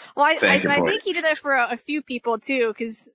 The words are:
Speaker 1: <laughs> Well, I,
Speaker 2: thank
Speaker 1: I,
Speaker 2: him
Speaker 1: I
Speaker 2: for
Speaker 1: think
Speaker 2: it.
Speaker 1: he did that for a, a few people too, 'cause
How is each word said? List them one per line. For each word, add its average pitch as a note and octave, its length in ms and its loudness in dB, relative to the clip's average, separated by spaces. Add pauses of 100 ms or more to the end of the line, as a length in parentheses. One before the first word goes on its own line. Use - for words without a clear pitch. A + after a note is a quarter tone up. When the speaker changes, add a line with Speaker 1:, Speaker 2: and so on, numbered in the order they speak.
Speaker 1:
<laughs> - 140 -18
Well, C#4+ 80 4
I, D#4 120 4
Speaker 2:
thank F#3+ 280 4
Speaker 1:
I, - 20 2
Speaker 2:
him - 40 2
Speaker 1:
I C#4+ 80 2
Speaker 2:
for - 100 2
Speaker 1:
think G#4 140 -2
Speaker 2:
it. - 20 -8
Speaker 1:
he F#4+ 80 -2
did E4 120 -2
that D4+ 140 0
for C#4+ 160 -2
a, A#3+ 180 2
a A#3+ 40 -6
few D4 260 -6
people A#3+ 360 -4
too, A#3 380 0
'cause A3+ 380 -8